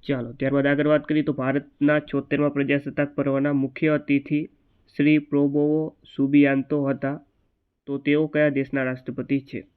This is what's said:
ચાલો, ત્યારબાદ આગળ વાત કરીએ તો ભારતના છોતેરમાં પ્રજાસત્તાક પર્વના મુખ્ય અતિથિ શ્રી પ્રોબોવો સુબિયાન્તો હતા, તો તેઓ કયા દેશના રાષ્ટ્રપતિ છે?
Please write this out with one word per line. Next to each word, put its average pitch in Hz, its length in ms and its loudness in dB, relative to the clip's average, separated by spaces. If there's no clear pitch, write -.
ચાલો, 120 260 -4
ત્યારબાદ 139 340 0
આગળ 143 200 2
વાત 151 180 2
કરીએ 151 180 0
તો 143 100 -2
ભારતના 139 680 0
છોતેરમાં 143 520 -2
પ્રજાસત્તાક 143 640 -2
પર્વના 139 380 0
મુખ્ય 135 360 -2
અતિથિ 147 600 0
શ્રી 151 220 4
પ્રોબોવો 147 800 0
સુબિયાન્તો 139 680 2
હતા, 139 360 -4
તો 139 120 -6
તેઓ 147 280 2
કયા 151 220 2
દેશના 135 340 -2
રાષ્ટ્રપતિ 131 580 -4
છે? 131 200 -12